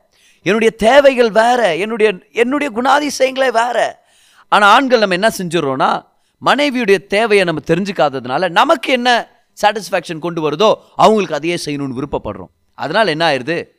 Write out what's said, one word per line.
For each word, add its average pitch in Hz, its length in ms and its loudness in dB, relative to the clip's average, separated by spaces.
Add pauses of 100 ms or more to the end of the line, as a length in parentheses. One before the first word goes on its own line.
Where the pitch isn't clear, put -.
(460)
என்னுடைய 220 240 2 (140)
தேவைகள் 254 460 6 (100)
வேற, 240 200 2 (220)
என்னுடைய, 214 260 0 (340)
என்னுடைய 285 340 -2
குணாதிசயங்களே 262 800 0
வேற." 233 200 -2 (720)
ஆனா 202 120 4 (120)
ஆண்கள் 254 260 2
நம்ம 190 160 0
என்ன 214 200 2
செஞ்சிடறோம்னா, 160 520 -2 (520)
மனைவியுடைய 233 640 0
தேவையை 208 420 2
நம்ம 156 120 -4 (100)
தெரிஞ்சுக்காததுனால 160 800 -2 (120)
நமக்கு 302 380 0
என்ன 247 120 -2 (480)
சாட்டிஸ்ஃபேக்ஷன் 185 640 -4
கொண்டு 170 220 -6
வருதோ 160 240 0 (260)
அவங்களுக்கு 185 440 2
அதையே 170 260 -4
செய்யணும்னு 139 320 -6
விருப்பப்படுறோம். 113 540 -10 (260)
அதனால 170 360 -2
என்ன 165 140 -2
ஆயிருது? 143 300 -2 (200)